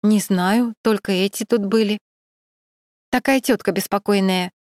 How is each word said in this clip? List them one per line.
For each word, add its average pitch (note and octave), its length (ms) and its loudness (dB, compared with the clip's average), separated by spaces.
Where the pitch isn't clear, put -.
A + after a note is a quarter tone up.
«Не G#3+ 160 2
знаю, G3+ 640 0
только G#3 300 -2
эти F#3+ 320 -2
тут G#3+ 220 0
были». G#3 320 0
«Такая C4 300 0
тетка A3 300 0
беспокойная. F#3+ 800 0